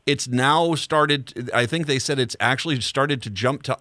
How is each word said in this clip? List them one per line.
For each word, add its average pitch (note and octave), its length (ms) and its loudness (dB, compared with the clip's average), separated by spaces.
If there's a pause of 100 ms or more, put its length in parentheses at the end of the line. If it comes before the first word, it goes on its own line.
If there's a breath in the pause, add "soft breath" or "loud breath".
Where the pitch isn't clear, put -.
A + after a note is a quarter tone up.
it's C3+ 240 -2
now D3+ 460 4
started, D3 800 0
I A#2+ 120 4
think D#3 220 -2
they C3+ 120 0
said C#3+ 200 -2
it's B2+ 200 -2
actually C3 400 0
started C#3 440 0
to A2+ 60 -8
jump A2 340 -2
to - 180 -2